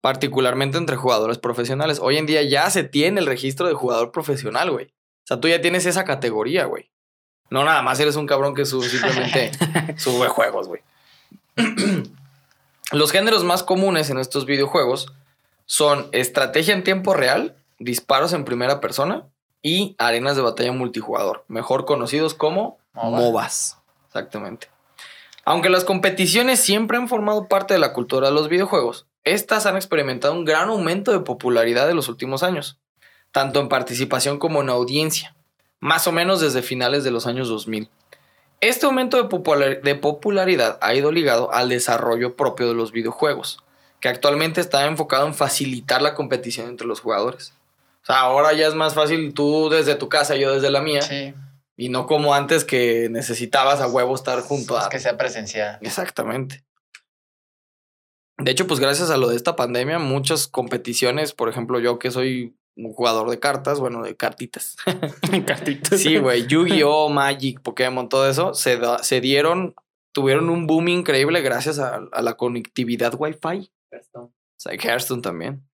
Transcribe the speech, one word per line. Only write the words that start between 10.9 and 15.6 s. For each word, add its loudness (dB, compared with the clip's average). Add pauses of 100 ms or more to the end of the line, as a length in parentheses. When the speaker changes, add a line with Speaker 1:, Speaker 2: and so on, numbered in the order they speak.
Speaker 1:
<clears throat> 0 (880)
Los 2
géneros 4
más 2
comunes 2
en -2
estos -4
videojuegos 0 (540)